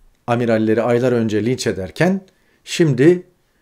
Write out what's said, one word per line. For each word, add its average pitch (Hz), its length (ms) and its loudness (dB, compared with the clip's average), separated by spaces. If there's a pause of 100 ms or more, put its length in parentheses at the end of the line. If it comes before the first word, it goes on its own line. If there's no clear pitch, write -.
(260)
amiralleri 113 560 0
aylar 120 300 0
önce 107 320 -2
linç 120 220 -4
ederken 117 540 -2 (440)
şimdi 160 600 2 (360)